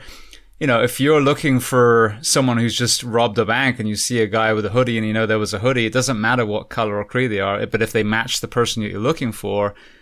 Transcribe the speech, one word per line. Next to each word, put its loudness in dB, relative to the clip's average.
you -4
know, 4
if 0
you're 4
looking 2
for 4
someone 2
who's 0
just -2
robbed 0
a 2
bank 0
and -4
you -4
see -2
a 2
guy 2
with -2
a -4
hoodie 2
and -2
you -2
know 0
there 0
was -2
a -4
hoodie, 0
it -2
doesn't 0
matter 0
what -6
color -2
or -4
creed -2
they -2
are, -2
but -2
if -2
they 0
match -2
the -8
person -2
that -6
you're -8
looking -2
for, -4